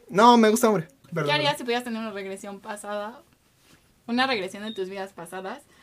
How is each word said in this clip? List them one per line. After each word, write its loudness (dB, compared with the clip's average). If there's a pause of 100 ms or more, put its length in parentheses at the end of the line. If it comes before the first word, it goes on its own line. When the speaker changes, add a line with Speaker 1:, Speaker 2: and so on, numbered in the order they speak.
Speaker 1:
no, 8
me 8
gusta 4
hombre. 0 (200)
Speaker 2:
¿Qué -12
Speaker 1:
Perdón. -2
Speaker 2:
harías 0
si -10
pudieras -2
tener -8
una -8
regresión -12
pasada, -10 (840)
una 0
regresión -4
de -10
tus -6
vidas -10
pasadas -12 (200)